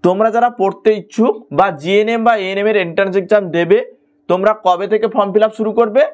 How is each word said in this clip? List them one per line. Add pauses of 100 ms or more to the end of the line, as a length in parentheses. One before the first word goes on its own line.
তোমরা
যারা (120)
পড়তে (100)
ইচ্ছুক (240)
বা (160)
জিএনএম
বা (100)
এএনএম
এর
এন্ট্রান্স
এক্সাম (140)
দেবে, (500)
তোমরা (140)
কবে
থেকে
ফর্ম
ফিল
আপ
শুরু
করবে? (120)